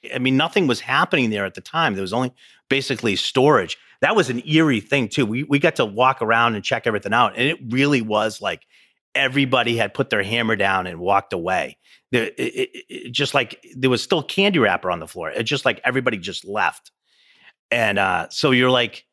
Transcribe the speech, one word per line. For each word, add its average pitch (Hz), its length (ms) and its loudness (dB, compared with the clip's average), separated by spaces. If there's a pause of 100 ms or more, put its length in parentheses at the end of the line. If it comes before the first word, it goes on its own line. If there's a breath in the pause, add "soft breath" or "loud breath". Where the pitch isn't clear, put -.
(140)
I 123 60 -4
mean, 131 160 2
nothing 151 320 0
was 117 100 0
happening 131 520 0
there 101 140 -2
at 92 100 -8
the 92 60 -12
time. 156 340 -2
There 95 80 -6
was 92 100 -6
only 123 200 -2 (360 soft breath)
basically 120 480 -2
storage. 127 600 2 (240 soft breath)
That 170 140 2
was 170 160 2
an 120 160 -4
eerie 151 340 2
thing 131 280 -2
too. 127 180 0
We, 113 160 -4
we 143 160 0
got 156 180 2
to 127 80 2
walk 120 380 0
around 113 320 2
and 101 80 -6
check 120 240 -2
everything 104 260 -2
out. 113 240 2
And 127 120 0
it 165 100 -4 (120)
really 135 320 2
was 107 380 -2
like - 260 -6 (500 soft breath)
everybody 127 600 2
had 110 180 0
put - 160 -2
their 104 120 2
hammer 113 320 0
down 98 320 0
and 87 140 -10
walked 98 320 2
away. 85 460 -4 (340 soft breath)
There, 113 140 0
it, - 120 -12
it, 123 500 -6
it, - 220 -14
just 131 240 -2
like 127 300 -2 (100)
there 131 160 2
was 120 100 2
still 160 220 0
candy 196 380 0
wrapper 92 320 2
on 85 80 -4
the 78 80 -14
floor. 80 220 -8
It 117 140 -4
just 135 200 -4
like 113 180 0
everybody 127 360 -2
just 87 260 -12
left. 95 480 -4 (800 soft breath)
And, 107 260 0
uh, 90 300 0
so - 240 0
you're 127 180 4
like 120 420 0